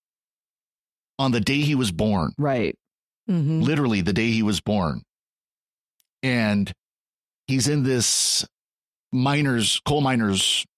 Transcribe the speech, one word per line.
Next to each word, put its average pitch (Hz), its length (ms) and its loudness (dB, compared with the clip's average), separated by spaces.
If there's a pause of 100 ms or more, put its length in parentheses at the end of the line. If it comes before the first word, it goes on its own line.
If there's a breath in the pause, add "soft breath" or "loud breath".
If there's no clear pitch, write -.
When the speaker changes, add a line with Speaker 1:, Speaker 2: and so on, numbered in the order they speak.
(1200)
Speaker 1:
on 135 120 0
the 120 100 0
day 139 200 0
he 151 140 0
was 127 160 0
born. 95 460 0
Speaker 2:
Right. 131 400 -2 (520)
Speaker 3:
Mm-hmm. 160 320 0
Speaker 1:
Literally 127 400 2
the 92 120 0
day 113 180 0
he 113 100 2
was 104 200 0
born. 87 420 -2 (1200)
And 107 480 0 (760)
he's 131 200 0
in 147 160 2
this - 600 0 (640)
miners, 131 760 0
coal 147 160 0
miners 113 640 0 (120)